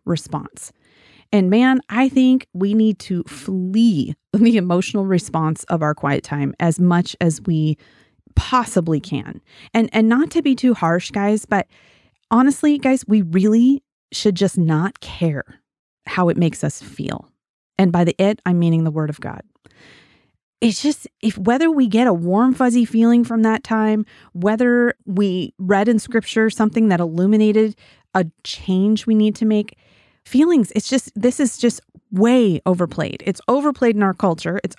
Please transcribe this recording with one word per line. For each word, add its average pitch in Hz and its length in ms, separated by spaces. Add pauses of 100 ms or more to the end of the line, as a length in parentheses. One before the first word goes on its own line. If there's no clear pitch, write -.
response. - 680 (640)
And 190 160
man, 254 400
I 247 180
think 254 460
we 196 200
need 220 260
to 175 240
flee 190 1000
<laughs> - 100
the 226 220
emotional 190 500
response 160 600
of 165 160
our 151 120
quiet 143 300
time 143 380
as 165 180
much 175 400
as 165 220
we 156 360 (600)
possibly 175 640
can. - 400 (320)
And, 226 180
and 220 160
not 254 240
to 339 100
be 269 140
too 247 180
harsh, 170 380
guys, 208 320
but 202 240 (640)
honestly, 277 460
guys, 269 320
we 208 140
really 214 600 (300)
should 208 220
just 190 220
not 165 440
care - 580 (460)
how 180 240
it 165 80
makes - 260
us - 180
feel. - 480 (480)
And 185 140
by 175 140
the 170 120
it, 208 280
I'm 180 120
meaning 165 280
the 160 40
word 151 200
of 151 100
God. - 220 (1160)
It's 226 220
just, 285 260 (140)
if 220 160
whether 240 320
we 277 180
get 220 200
a 214 60
warm, 185 400
fuzzy 247 300
feeling 233 400
from 226 200
that 220 200
time, 214 420 (280)
whether 240 600 (120)
we 185 540
read 196 280
in 226 120
scripture 220 500
something 220 380
that 180 120
illuminated 208 760 (400)
a 185 100 (180)
change 196 640
we 226 80
need 214 220
to 226 100
make, 214 320 (480)
feelings, 294 500
it's 214 140
just, - 260
this 233 240
is 269 180
just - 220 (320)
way 214 540
overplayed. 175 600
It's 196 220
overplayed 262 480
in 208 60
our 190 140
culture. 170 480
It's - 160